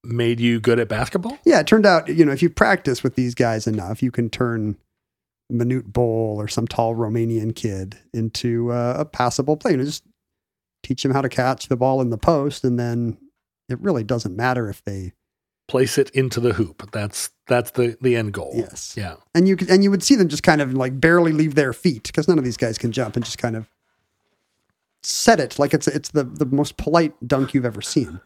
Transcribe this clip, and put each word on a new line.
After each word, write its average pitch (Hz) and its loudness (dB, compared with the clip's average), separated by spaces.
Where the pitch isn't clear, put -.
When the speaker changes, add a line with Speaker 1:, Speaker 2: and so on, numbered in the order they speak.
Speaker 1:
made 117 0
you 117 2
good 117 4
at 113 0
basketball? 175 -4
Speaker 2:
Yeah, 269 6
it 151 -2
turned 220 4
out, 170 4
you 156 4
know, 139 2
if 139 0
you 170 4
practice 165 0
with 131 -2
these 123 -2
guys 113 0
enough, 107 -4
you 127 0
can 117 -2
turn 110 -4
Manute 120 -2
Bol 113 0
or 104 -6
some 117 -4
tall 117 0
Romanian 113 -2
kid 95 -6
into, 117 -2
uh, 120 -2
a 151 -4
passable 131 0
player. 196 0
You 139 2
know, 127 0
just - -10
teach - -4
him 135 2
how 135 2
to 131 0
catch 127 -2
the 131 2
ball 131 2
in 120 0
the 113 -4
post, 143 2
and 123 2
then 120 -2
it 123 -6
really 160 0
doesn't 107 -4
matter 120 0
if 98 -12
they 95 -10
Speaker 1:
place 127 0
it 139 0
into 131 -2
the 120 0
hoop. 101 -6
That's, 104 -8
that's 123 0
the, 120 -2
the 123 2
end 110 -2
goal. 80 -8
Speaker 2:
Yes. - -8
Speaker 1:
Yeah. 98 -8
Speaker 2:
And 170 4
you 190 4
could, 185 -2
and 190 6
you 196 4
would 190 0
see 269 6
them 190 4
just 143 -4
kind 156 4
of, 131 -2
like, 131 -2
barely 170 4
leave 156 0
their 139 2
feet, 123 -2
'cause 156 0
none 180 4
of 147 2
these 120 -4
guys 113 -2
can 120 -2
jump, 113 -4
and 117 -2
just - -10
kind 113 -2
of 110 -8
set - 2
it - -4
like 143 2
it's, - 0
it's 143 -6
the, 147 0
the 139 -4
most 143 -2
polite 160 0
dunk 135 0
you've 131 0
ever 107 -4
seen. 90 -4